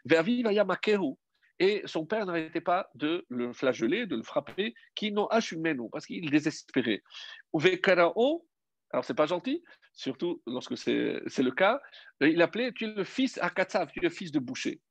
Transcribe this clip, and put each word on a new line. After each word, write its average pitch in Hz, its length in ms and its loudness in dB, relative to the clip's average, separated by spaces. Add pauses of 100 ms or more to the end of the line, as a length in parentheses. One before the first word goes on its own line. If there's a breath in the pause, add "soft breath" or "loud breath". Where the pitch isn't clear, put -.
Vervi 165 380 4
Vaya 208 240 4
Makehu, 190 500 0 (440)
et 196 260 2
son 160 200 -4
père 214 200 -2
n'arrêtait 165 360 -4
pas 180 340 0
de 151 340 -2
le 123 240 -4
flageller, 131 520 0
de 165 100 -4
le 113 80 -4
frapper, 202 500 -4 (200 soft breath)
qui 214 180 -4
n'ont 202 160 0
achumé, 165 480 0 (160)
parce - 140 -8
qu'il 185 240 -8
désespérait. 139 720 0 (520 loud breath)
Ou 160 60 0
Vekarao, 185 880 4 (460)
alors 127 140 -2
c'est - 80 -4
pas 151 120 4
gentil, 180 380 -2 (300 soft breath)
surtout - 520 -6
lorsque 123 320 -6
c'est, 117 500 0
c'est - 160 0
le - 80 0
cas, 220 300 2 (380 loud breath)
il 160 220 4
appelait, 214 320 0
tu 220 120 -8
es 214 80 -6
le 202 100 -4
fils - 380 -2
à 175 80 0
Katsav, - 420 -2
tu - 80 -12
es - 40 -2
le 170 60 2
fils 170 220 -10
de 147 80 0
boucher. - 520 -6